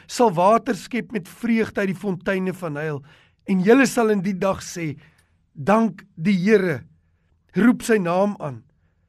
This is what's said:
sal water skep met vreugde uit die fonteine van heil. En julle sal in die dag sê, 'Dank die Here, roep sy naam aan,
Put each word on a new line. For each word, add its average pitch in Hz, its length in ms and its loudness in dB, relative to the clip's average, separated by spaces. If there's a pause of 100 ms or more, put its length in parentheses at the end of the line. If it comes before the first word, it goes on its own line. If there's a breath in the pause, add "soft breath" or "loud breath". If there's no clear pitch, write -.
sal 233 260 2
water 220 420 2
skep 233 380 -10
met 202 160 -8
vreugde 226 520 -2
uit 202 60 -2
die 190 80 -4
fonteine 190 580 -4
van 175 220 -10
heil. 147 280 -8 (440 soft breath)
En 190 140 0
julle 233 260 6
sal 226 240 0
in 208 100 0
die 185 180 -4
dag 190 220 -2
sê, 160 380 -10 (560 soft breath)
'Dank 202 480 0 (140)
die 180 220 0
Here, 185 460 2 (680)
roep 240 300 2
sy 226 160 2
naam 190 400 0
aan, 127 240 -12 (460)